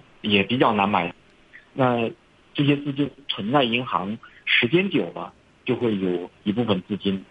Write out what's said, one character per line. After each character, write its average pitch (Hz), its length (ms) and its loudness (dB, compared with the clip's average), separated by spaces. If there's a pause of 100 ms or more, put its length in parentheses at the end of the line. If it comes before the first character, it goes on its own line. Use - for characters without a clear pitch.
(200)
也 101 240 2
比 120 140 -2
较 135 160 4
难 101 160 2
买。 87 240 0 (680)
那 120 300 2 (460)
这 147 100 2
些 143 100 4
资 143 160 -6
金 139 200 -2 (160)
存 107 240 -6
在 143 120 4
银 120 220 0
行， 98 320 -4 (300)
时 - 200 2
间 180 220 2
久 104 240 -2
了， 90 180 -10 (340)
就 123 100 0
会 113 220 0
有 90 340 -2 (120)
一 104 80 -2
部 117 140 0
分 98 220 0
资 104 100 -4
金 95 340 -2